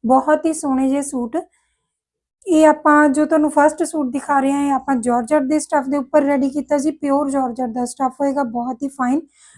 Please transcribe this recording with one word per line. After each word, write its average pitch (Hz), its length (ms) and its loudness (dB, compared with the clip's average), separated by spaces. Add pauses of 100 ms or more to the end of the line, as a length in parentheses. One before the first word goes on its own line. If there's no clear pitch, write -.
ਬਹੁਤ 262 420 2
ਹੀ 320 80 0
ਸੋਹਣੇ 269 360 -2
ਜਿਹੇ 277 120 -2
ਸੂਟ। 254 360 -6 (1080)
ਇਹ 311 220 4
ਆਪਾਂ 302 420 4
ਜੋ 294 160 2
ਤੁਹਾਨੂੰ 302 260 2
ਫਸਟ 302 320 2
ਸੂਟ 294 280 -4
ਦਿਖਾ 277 280 -2
ਰਹੇ 269 120 0
ਹਾਂ, 285 100 -2
ਇਹ 285 100 0
ਆਪਾਂ 269 260 -2
ਜਾਰਜਟ 240 460 0
ਦੇ 294 160 0
ਸਟੱਫ 285 280 -2
ਦੇ 285 100 -2
ਉੱਪਰ 285 260 2
ਰੈਡੀ 277 260 0
ਕੀਤਾ 285 280 -4
ਜੀ। 285 160 0
ਪਿਓਰ 285 360 -2
ਜਾਰਜਟ 254 440 -4
ਦਾ 247 120 -4
ਸਟੱਫ 262 360 -6
ਹੋਏਗਾ, 277 240 -2
ਬਹੁਤ 240 380 -6
ਹੀ 277 60 -6
ਫਾਈਨ 269 320 -2 (360)